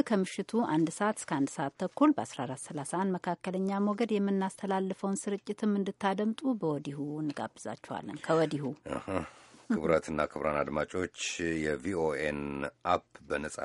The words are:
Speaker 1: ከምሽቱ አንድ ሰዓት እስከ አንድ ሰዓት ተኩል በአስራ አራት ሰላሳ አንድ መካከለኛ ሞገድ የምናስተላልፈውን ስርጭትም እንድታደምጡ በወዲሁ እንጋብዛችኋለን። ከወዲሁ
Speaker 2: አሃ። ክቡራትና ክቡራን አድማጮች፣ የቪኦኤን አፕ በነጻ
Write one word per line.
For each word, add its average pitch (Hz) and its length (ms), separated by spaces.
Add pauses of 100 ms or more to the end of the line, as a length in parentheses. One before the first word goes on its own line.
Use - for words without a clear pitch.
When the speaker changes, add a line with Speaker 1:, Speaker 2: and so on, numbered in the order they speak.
Speaker 1:
ከምሽቱ 208 640
አንድ 156 260
ሰዓት - 260
እስከ - 160
አንድ 139 160
ሰዓት 139 280
ተኩል 226 340
በአስራ - 280
አራት 127 220
ሰላሳ 147 340
አንድ 190 160
መካከለኛ 190 680
ሞገድ 208 300
የምናስተላልፈውን 196 1040
ስርጭትም 208 580
እንድታደምጡ 202 680 (120)
በወዲሁ 147 440 (220)
እንጋብዛችኋለን። 117 1000
ከወዲሁ 151 420 (280)
Speaker 2:
አሃ። - 160 (600)
ክቡራትና 80 560
ክቡራን 73 300
አድማጮች፣ 76 640 (420)
የቪኦኤን 76 800 (460)
አፕ 87 180 (180)
በነጻ 73 420